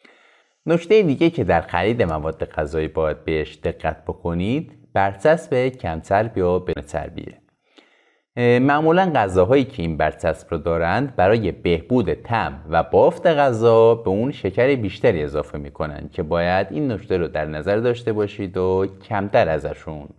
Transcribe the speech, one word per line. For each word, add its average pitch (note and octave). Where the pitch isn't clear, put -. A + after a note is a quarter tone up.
نکته F#3
دیگه E3
که C#3+
در E2+
خرید G#2+
مواد D#2
غذایی D#2
باید D#2
بهش D#2
دقت D#2+
بکنید، F#2
برچسب B2+
کم F2
چرب A2
یا F2+
بدون E2
چربیه. -
اه، A#2+
معمولاً D#3+
غذاهایی G2+
که -
این D#2+
برچسب D#2
رو E2+
دارند E2+
برای G2
بهبود F2
طعم D#2
و E2
بافت D#3+
غذا A#2
به A2+
اون A2+
شکر A#2+
بیشتری G2+
اضافه D2
می‌کنن D2
که F2+
باید F2
این D3
نکته F#2+
رو E2+
در D2+
نظر D#2
داشته A#2
باشید G2+
و F#2
کمتر G2+
ازشون D2+